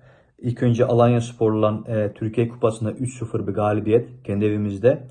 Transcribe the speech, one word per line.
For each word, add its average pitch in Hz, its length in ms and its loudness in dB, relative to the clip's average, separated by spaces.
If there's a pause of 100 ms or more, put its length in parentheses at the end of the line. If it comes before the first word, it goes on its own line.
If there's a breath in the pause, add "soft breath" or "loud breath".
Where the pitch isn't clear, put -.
(380 soft breath)
ilk 123 260 -4
önce 117 220 2
Alanyaspor'la, 110 1040 2
e, 107 260 -2
Türkiye 113 340 -2
Kupası'nda 113 440 -2
üç 123 260 -8
sıfır 110 300 -6
bir 101 60 -6
galibiyet. 107 720 0
Kendi 104 220 -2
evimizde 104 640 0